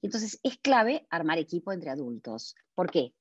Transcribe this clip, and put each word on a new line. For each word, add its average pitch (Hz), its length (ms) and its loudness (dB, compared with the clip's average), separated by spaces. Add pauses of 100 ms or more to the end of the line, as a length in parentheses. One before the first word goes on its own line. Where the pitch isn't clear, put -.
Y 202 60 -6
entonces 214 360 -6
es 262 140 -2
clave 247 540 4
armar 165 260 0
equipo 170 340 -2
entre 165 200 -6
adultos. 120 680 -8 (180)
¿Por - 160 0
qué? 139 300 2